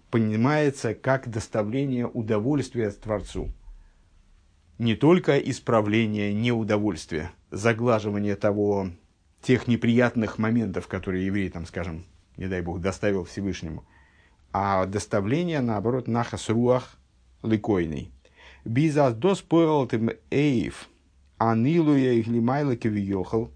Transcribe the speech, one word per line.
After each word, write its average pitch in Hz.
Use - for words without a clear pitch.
понимается 120
как 131
доставление 117
удовольствия 113
Творцу. 101
Не 113
только 156
исправление 107
неудовольствия, 104
заглаживание 104
того, 101
тех 123
неприятных 117
моментов, 110
которые 92
еврей, 98
там, 85
скажем, 85
не 95
дай 92
бог, 87
доставил 95
Всевышнему, 85
а 98
доставление, 117
наоборот, 117
нахас 113
руах 120
ликойный. 98
Бизас 139
дос 180
поэлтым 143
эйв, 123
анилуя 131
их 113
лимайла 123
кивиёхал, 104